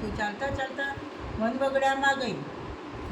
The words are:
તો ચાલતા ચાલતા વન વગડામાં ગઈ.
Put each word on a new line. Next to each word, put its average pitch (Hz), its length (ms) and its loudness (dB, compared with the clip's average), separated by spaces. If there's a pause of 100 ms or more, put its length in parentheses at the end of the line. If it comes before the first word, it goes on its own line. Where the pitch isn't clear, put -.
તો 214 160 -2
ચાલતા 208 300 0
ચાલતા 269 480 -2 (440)
વન 233 200 2
વગડામાં 269 600 4
ગઈ. 240 120 0 (800)